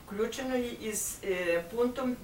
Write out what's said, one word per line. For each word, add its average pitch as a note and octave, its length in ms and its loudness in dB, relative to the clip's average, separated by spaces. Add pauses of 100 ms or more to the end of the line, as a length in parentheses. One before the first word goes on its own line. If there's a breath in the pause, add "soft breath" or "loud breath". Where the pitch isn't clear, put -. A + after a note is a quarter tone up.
включеної A#3+ 720 0
із, G#3 420 -2
е, F3+ 400 2 (120)
пунктом B3 480 2